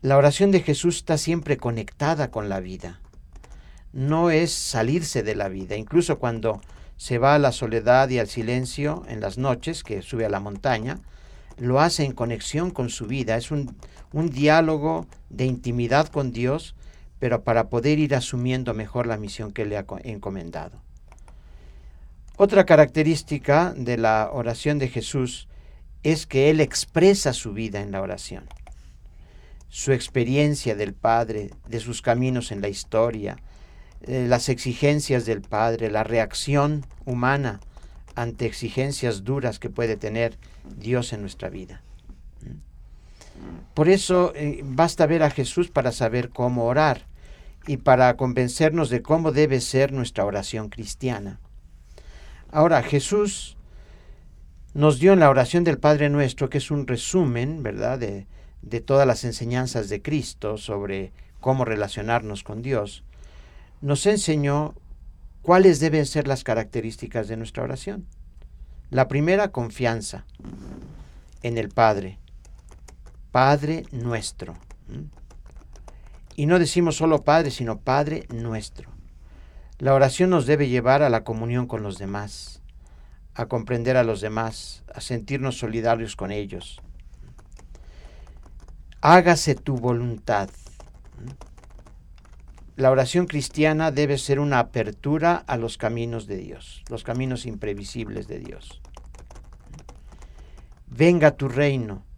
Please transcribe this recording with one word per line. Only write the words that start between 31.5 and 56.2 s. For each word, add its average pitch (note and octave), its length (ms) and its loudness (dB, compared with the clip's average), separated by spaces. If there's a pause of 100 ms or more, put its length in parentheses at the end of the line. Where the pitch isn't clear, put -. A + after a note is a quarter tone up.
de A#2 140 -6
sus A2 220 -10
caminos B2 500 0
en G2+ 80 -6
la G2+ 80 -2
historia, G#2+ 720 -2 (640)
eh, B2+ 240 -4
las B2 220 2
exigencias C3 760 0
del G#2+ 160 -2
Padre, A2 500 -2
la G#2+ 120 0
reacción C#3 840 0 (200)
humana B2+ 540 -2 (560)
ante A#2 300 -4
exigencias A#2+ 800 -4
duras B2+ 360 -4
que B2 100 -8
puede A2 280 -2
tener A2 400 -4 (400)
Dios A#2+ 360 -2
en G#2 80 -8
nuestra F#2+ 280 -10
vida. F#2 320 -14 (1900)
Por D#3 160 4
eso, F#3 460 4
eh, D3 280 -4
basta D#3 420 2
ver D#3 180 4
a D3 60 6
Jesús C#3+ 420 -2
para B2 200 0
saber A#2+ 380 -2
cómo B2 360 -2
orar C3 420 2 (580)
y C#3+ 120 -4
para B2+ 400 6
convencernos C3 720 2
de A#2+ 120 0
cómo D#3+ 300 2
debe C3+ 300 4
ser C3+ 320 0
nuestra A#2+ 320 -2
oración G#2 440 -4
cristiana. G#2 680 -8 (1120)
Ahora, D#3 320 6
Jesús G3+ 720 -2 (1160)
nos C#3+ 260 4
dio F#3 140 10
en F#3+ 60 8
la D3+ 100 10
oración C#3 340 4
del E3 140 2
Padre D3 320 4
Nuestro, C#3 400 0